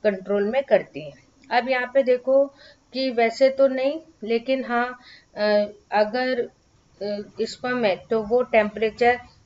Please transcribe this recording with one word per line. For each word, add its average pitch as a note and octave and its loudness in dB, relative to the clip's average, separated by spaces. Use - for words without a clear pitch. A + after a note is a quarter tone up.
कंट्रोल G3+ -2
में B3 -2
करती F3+ -2
हैं। D3+ -16
अब B3 0
यहाँ B3 -2
पे C4+ 4
देखो B3+ 2
कि C4 -2
वैसे A#3 2
तो C4+ 2
नहीं, C4+ -2
लेकिन A#3 -2
हाँ, A#3+ -4
अ, G#3 2
अगर, A#3+ 0
अ, G#3 -6
स्पर्म B3 -4
है F#3 2
तो A3 0
वो A#3 2
टेम्परेचर, A3 2